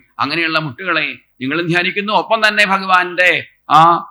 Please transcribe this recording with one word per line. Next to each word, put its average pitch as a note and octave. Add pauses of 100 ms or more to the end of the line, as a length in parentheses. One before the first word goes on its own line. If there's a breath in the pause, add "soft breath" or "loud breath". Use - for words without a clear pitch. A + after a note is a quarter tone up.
(200)
അങ്ങനെയുള്ള D#3+
മുട്ടുകളെ D3+ (220)
നിങ്ങളും D3+
ധ്യാനിക്കുന്നു. F#3
ഒപ്പം G#3+
തന്നെ G#3
ഭഗവാന്റെ F3+ (240)
ആ E3